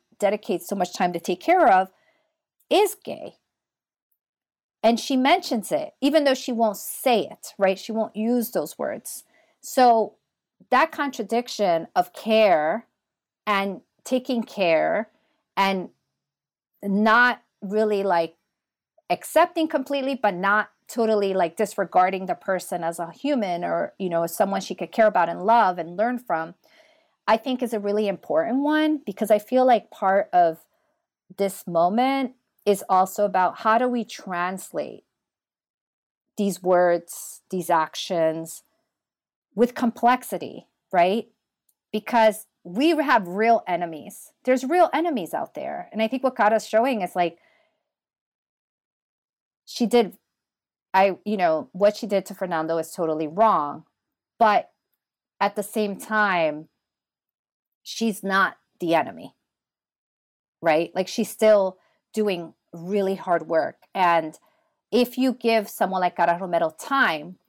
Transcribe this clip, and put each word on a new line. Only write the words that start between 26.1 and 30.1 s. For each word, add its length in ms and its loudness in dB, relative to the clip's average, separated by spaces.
from, 340 -6
I 80 4
think 260 -2
is 120 -6
a 60 -2
really 280 -2
important 520 -2
one, 460 0
because 260 -2
I 80 4
feel 260 2
like 260 2
part 400 0